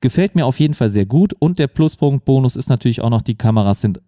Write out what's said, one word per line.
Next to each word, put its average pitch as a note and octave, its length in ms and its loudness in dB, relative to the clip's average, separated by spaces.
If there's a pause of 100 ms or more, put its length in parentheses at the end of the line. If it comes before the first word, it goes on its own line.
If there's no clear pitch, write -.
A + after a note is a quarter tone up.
Gefällt F3 340 0
mir D#3+ 100 2
auf C3 140 -2
jeden D#3 140 0
Fall A2+ 160 0
sehr G2+ 160 0
gut D3+ 320 2
und E3+ 220 -2
der D3 80 0
Pluspunkt, D3 580 -2
Bonus C3 300 2
ist B2+ 140 -4
natürlich A#2+ 320 0
auch A#2 100 0
noch, A2+ 100 2
die A2+ 140 -4
Kameras G#2+ 460 0
sind G#2 260 -2